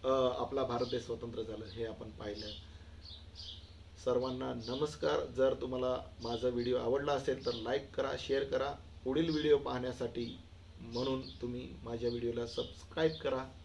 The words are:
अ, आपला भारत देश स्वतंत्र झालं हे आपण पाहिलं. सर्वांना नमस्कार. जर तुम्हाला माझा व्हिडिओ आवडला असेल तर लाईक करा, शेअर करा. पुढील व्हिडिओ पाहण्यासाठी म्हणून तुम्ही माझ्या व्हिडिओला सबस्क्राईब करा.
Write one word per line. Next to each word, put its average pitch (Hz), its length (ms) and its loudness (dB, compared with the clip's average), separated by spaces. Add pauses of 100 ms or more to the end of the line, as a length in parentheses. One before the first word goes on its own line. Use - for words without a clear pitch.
अ, 131 80 4 (260)
आपला 127 260 0
भारत 120 220 0
देश 120 180 -2
स्वतंत्र 117 380 -4
झालं 107 240 -6
हे 117 200 -4
आपण 110 240 -8
पाहिलं. 104 380 -8 (1600)
सर्वांना 127 480 0
नमस्कार. 147 720 0
जर 131 280 4
तुम्हाला 127 500 0 (200)
माझा 120 240 0
व्हिडिओ 123 300 4
आवडला 135 340 2
असेल 131 340 2
तर 120 80 2
लाईक 120 420 -2
करा, 135 240 0
शेअर 139 240 2
करा. 135 280 2 (340)
पुढील 156 240 4
व्हिडिओ 151 280 8
पाहण्यासाठी 123 800 -2 (440)
म्हणून 131 400 0 (200)
तुम्ही 123 280 -4 (140)
माझ्या 117 260 0
व्हिडिओला 117 380 0
सबस्क्राईब - 640 0
करा. 131 400 -2 (140)